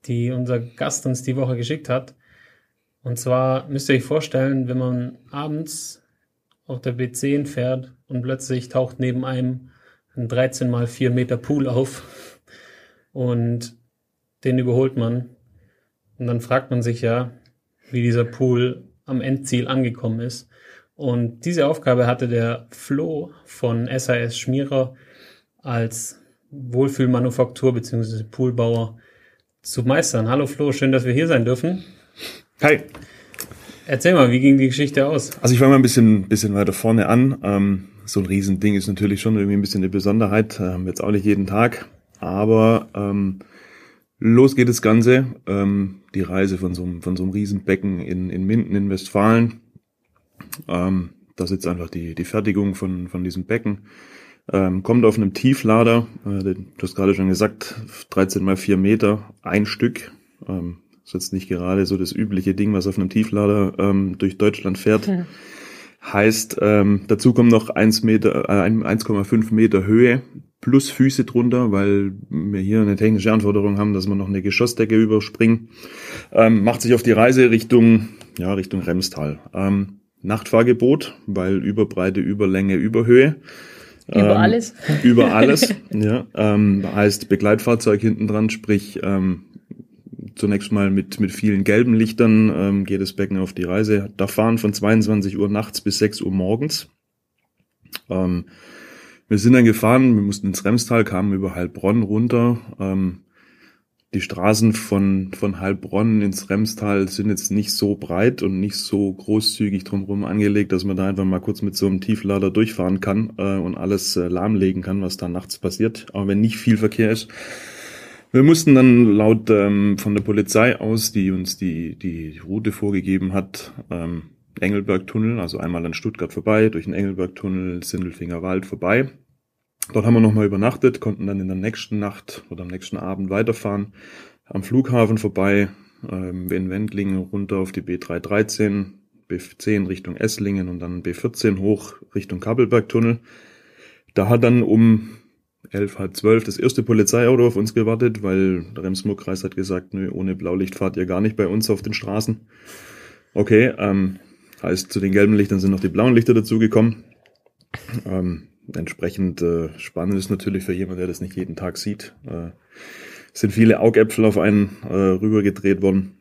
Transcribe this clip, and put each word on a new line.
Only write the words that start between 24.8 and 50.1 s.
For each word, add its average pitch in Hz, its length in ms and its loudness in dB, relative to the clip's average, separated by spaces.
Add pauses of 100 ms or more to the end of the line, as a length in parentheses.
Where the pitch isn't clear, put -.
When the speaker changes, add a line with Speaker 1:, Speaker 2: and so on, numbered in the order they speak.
Speaker 1:
als 117 560 -6 (360)
Wohlfühlmanufaktur 127 1200 0
beziehungsweise 113 520 -6
Poolbauer 117 720 -2 (640)
zu - 220 -8
meistern. 127 440 0
Hallo 135 200 0
Flo, 143 260 -2
schön, 135 180 0
dass 127 140 0
wir 123 80 0
hier 156 140 2
sein 127 180 2
dürfen. 165 400 -2 (760)
Speaker 2:
Hi. 151 180 4 (1080)
Speaker 1:
Erzähl 156 280 2
mal, 127 160 6
wie 127 100 2
ging 139 160 6
die 131 100 4
Geschichte 139 400 0
aus? 151 240 -4 (100)
Speaker 2:
Also 123 120 4
ich 120 60 4
fange 135 100 8
mal 139 80 8
ein 131 40 6
bisschen, 110 460 4
bisschen 104 260 0
weiter 98 200 2
vorne 113 340 2
an. 127 340 2
Ähm, 98 440 0 (180)
so - 160 -4
ein 95 60 -2
Riesending 98 500 0
ist 98 120 -2
natürlich 101 340 -2
schon 110 160 0
irgendwie 101 160 0
ein 101 80 2
bisschen 98 180 -4
eine 95 80 -2
Besonderheit. 104 720 0
Äh, 101 40 -2
haben 92 200 -4
wir 92 60 -4
jetzt - 120 -8
auch 104 100 -2
nicht 101 120 0
jeden 98 240 2
Tag. 110 400 -2 (320)
Aber, 110 760 2
ähm, 101 440 -4 (800)
los 127 380 6
geht 123 100 4
das 120 140 -2
Ganze. 120 460 4 (200)
Ähm, 98 540 -2 (120)
die 95 60 -4
Reise 95 380 0
von 90 180 -4
so 90 80 -8
einem, 87 180 -8
von 90 140 -4
so 90 80 -6
einem 95 80 -4
Riesenbecken 98 720 -2
in, 92 280 -6
in 92 140 -4
Minden 101 320 0
in 101 140 -2
Westfalen. 113 720 0 (1080)